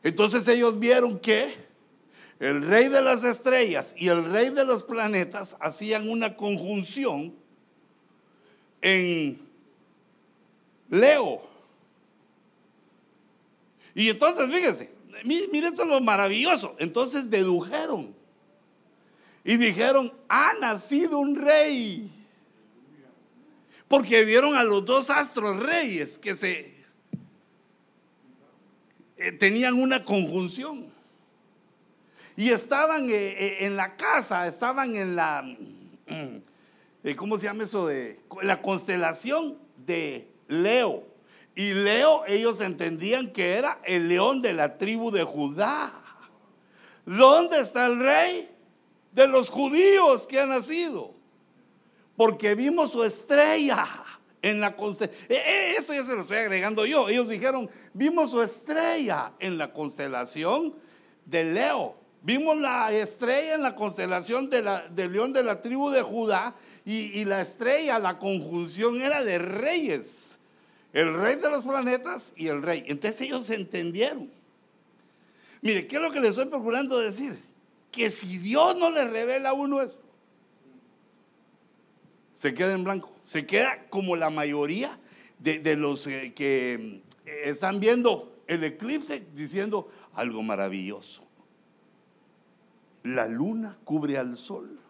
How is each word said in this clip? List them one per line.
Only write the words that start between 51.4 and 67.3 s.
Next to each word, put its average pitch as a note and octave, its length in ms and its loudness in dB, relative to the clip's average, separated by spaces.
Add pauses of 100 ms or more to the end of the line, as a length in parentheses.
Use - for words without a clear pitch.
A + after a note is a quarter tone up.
Porque G#3 400 4
vimos C#4+ 360 2
su A#3 120 0
estrella C#4+ 840 2 (560)
en G#3 200 0
la G#3 140 -2
conste-", G#3 360 -4 (160)
eh, - 20 -20
eh, F4 480 2
eso D4+ 160 -6
ya C4+ 120 -4
se B3+ 100 -4
lo G3 60 -4
estoy F3+ 160 -4
agregando G#3+ 480 0
yo. C4 240 2
Ellos A#3+ 180 2
dijeron: A#3 420 -2 (240)
"Vimos D4 380 2
su A#3+ 100 0
estrella D4 960 -2
en F3+ 180 -4
la D3 160 -6
constelación D3+ 1000 -4 (520)
de E3 260 -2
Leo". A3+ 500 -2 (240)
Vimos D4+ 320 2
la B3 360 0
estrella B3 640 0
en D4+ 60 -2
la C4 140 -2
constelación G3 760 -4
de B3 120 2
la, F#3+ 260 -4
del F3 240 -4
león A#3 220 -2
de C4 100 4
la G#3+ 180 -2
tribu C4+ 280 -4
de C4 120 2
Judá G#3+ 540 -2 (300)
y, G#3 340 -6
y G#3+ 60 -2
la G3 160 0